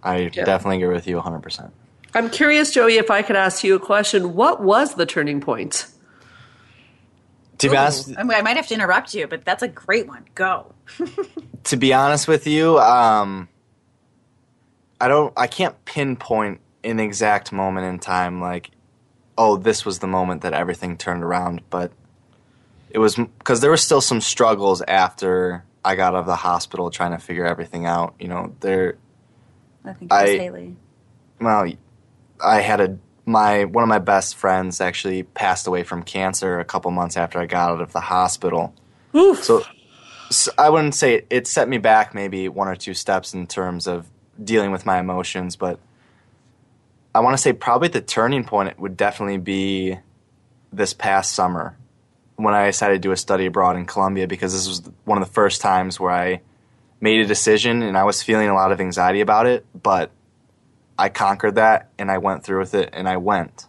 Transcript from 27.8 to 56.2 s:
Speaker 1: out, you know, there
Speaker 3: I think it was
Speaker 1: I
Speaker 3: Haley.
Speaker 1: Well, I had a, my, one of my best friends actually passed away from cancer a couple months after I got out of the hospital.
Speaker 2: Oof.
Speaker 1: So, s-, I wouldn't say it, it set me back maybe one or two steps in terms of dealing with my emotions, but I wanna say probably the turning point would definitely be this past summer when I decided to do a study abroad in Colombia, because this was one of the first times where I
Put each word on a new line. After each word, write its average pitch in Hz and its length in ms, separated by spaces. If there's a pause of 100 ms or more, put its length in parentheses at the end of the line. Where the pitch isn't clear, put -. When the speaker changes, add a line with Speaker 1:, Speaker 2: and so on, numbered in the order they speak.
Speaker 1:
out, 85 340
you 90 80
know, 90 340
there 92 340 (920)
Speaker 3:
I 190 80
think 180 180
it 196 40
was 202 160
Speaker 1:
I 196 60
Speaker 3:
Haley. 180 380 (640)
Speaker 1:
Well, 107 320 (720)
I 107 180
had 104 200
a, 95 160 (280)
my, 104 400
one 107 180
of 113 60
my 107 100
best 95 360
friends 92 460
actually 92 420
passed 92 440
away 90 160
from 87 200
cancer 92 560
a 85 60
couple - 260
months 87 260
after 87 220
I 87 60
got 87 260
out 82 100
of 82 120
the 85 60
hospital. 87 720 (420)
Speaker 2:
Oof. 370 280
Speaker 1:
So, 107 200 (640)
s-, - 280
I 151 120
wouldn't 151 260
say 127 200
it, - 140
it 123 180
set 127 220
me 131 80
back 110 360
maybe 95 360
one 95 180
or 92 80
two 92 180
steps - 400
in 90 140
terms 90 400
of 87 200 (360)
dealing 104 280
with 92 140
my 95 140
emotions, 90 560
but 90 240 (1300)
I - 60
wanna 127 180
say 127 160
probably 123 360
the 123 120
turning 123 420
point 101 360
would 92 180
definitely 101 400
be 95 600 (760)
this 98 200
past 98 400
summer 87 440 (600)
when 107 160
I 101 140
decided 101 280
to 95 40
do 95 120
a 90 60
study 95 280
abroad 90 300
in 90 100
Colombia, 95 420
because 92 260
this 92 140
was 90 140 (240)
one 101 160
of 90 60
the - 60
first 104 280
times 92 380
where 90 120
I 90 300 (580)